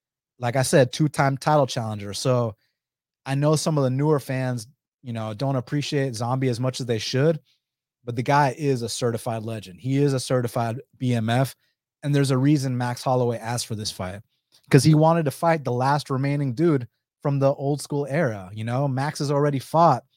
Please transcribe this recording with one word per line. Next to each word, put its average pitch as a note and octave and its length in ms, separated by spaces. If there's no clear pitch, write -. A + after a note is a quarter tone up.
Like A#2+ 180
I C3+ 60
said, B2+ 280
two-time C#3 460
title D3+ 300
challenger. G#2 480
So A#2+ 420
I C3+ 80
know D3 220
some D#3 200
of C#3 80
the B2 60
newer C#3+ 300
fans, B2+ 480
you B2 100
know, A2 220
don't C3+ 220
appreciate C3+ 580
Zombie B2 340
as A#2 120
much B2+ 200
as B2+ 60
they A#2 120
should, D3 420
but A#2+ 100
the B2 80
guy C#3 340
is C#3 260
a A2+ 60
certified A#2 540
legend. G#2 380
He C3 160
is C#3+ 160
a C3 80
certified A#2+ 600
B B2 160
M A2+ 140
F, B2+ 280
and C#3+ 120
there's C#3 160
a C3 80
reason C3+ 400
Max B2 240
Holloway B2 360
asked A#2 280
for A#2 80
this G#2 160
fight, F#2+ 300
'cause C#3 140
he D#3 100
wanted D#3+ 300
to C#3 60
fight E3 340
the B2+ 80
last C3+ 360
remaining C#3 460
dude C#3+ 320
from C#3+ 180
the C3+ 160
old C#3+ 260
school C#3+ 280
era. A2+ 440
You A2 120
know, B2+ 220
Max C#3 320
has C#3+ 120
already C#3+ 280
fought D#3 460